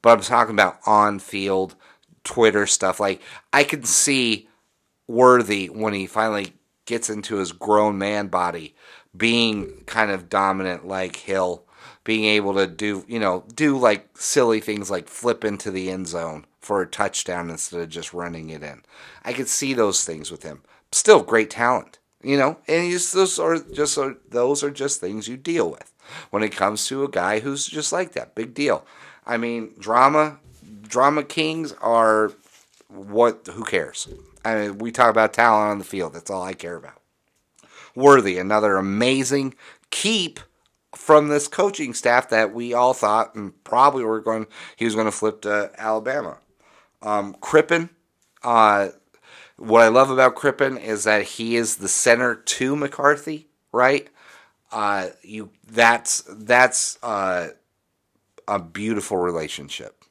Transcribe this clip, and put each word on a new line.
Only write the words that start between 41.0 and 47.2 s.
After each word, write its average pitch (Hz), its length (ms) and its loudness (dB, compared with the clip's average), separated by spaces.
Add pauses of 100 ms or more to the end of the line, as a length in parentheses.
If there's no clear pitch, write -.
this 147 200 -2
coaching 185 460 -4
staff 123 360 0
that 110 240 0
we 120 200 -8
all 123 200 2
thought 107 420 -2
and 101 280 -14
probably 131 400 2
were 110 160 -2
going, 110 280 -4 (280)
he 113 100 -6
was 110 100 -2
gonna 110 160 0
flip 107 300 -4
to 104 360 -2
Alabama. 110 600 -4 (640)
Um, 101 400 -4